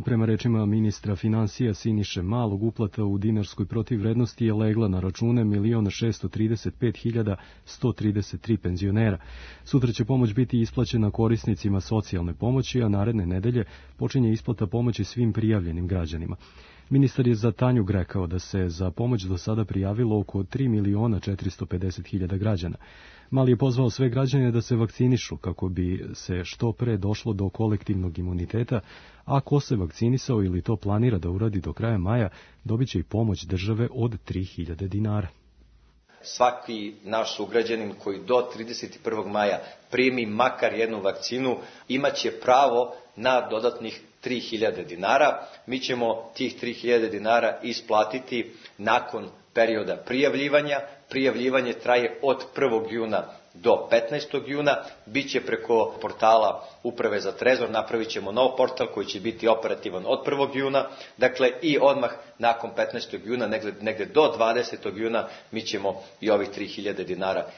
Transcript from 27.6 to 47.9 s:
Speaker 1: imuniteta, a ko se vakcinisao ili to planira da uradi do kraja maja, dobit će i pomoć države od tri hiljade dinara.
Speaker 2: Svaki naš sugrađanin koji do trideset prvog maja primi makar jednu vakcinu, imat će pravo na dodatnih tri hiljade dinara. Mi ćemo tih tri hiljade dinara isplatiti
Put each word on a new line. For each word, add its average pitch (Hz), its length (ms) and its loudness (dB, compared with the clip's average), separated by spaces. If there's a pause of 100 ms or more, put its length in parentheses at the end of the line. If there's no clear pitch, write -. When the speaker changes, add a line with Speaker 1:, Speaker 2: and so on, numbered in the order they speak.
Speaker 1:
imuniteta, 90 600 -2 (440)
a 139 160 2
ko 143 200 2
se 135 160 -2
vakcinisao 113 640 0
ili 90 200 0
to 113 140 0
planira 107 420 2
da 85 120 -4
uradi 98 300 0
do 78 120 -4
kraja 113 260 -2
maja, 101 300 2 (360)
dobit 120 240 0
će - 100 -2
i 85 40 0
pomoć 104 420 0
države 98 480 -2
od 117 320 -2
tri 92 200 -4
hiljade 87 440 -8
dinara. 104 400 -2 (920)
Speaker 2:
Svaki 110 720 -2 (100)
naš 110 320 -2
sugrađanin 110 560 0 (120)
koji 98 220 -4
do 123 280 4
trideset 110 500 -12
prvog 107 240 -4
maja 101 320 2 (300)
primi 127 360 2
makar 117 480 0
jednu 110 260 0
vakcinu, 120 560 -2 (320)
imat 135 260 0
će - 160 -2
pravo 123 640 4 (220)
na 120 340 2
dodatnih 113 500 -2 (200)
tri 123 200 -4
hiljade 104 440 -2
dinara. 107 540 2 (280)
Mi 131 120 -4
ćemo 120 580 -2
tih 123 240 -4
tri 120 120 -6
hiljade 117 360 2
dinara 110 540 2
isplatiti 117 880 -2 (280)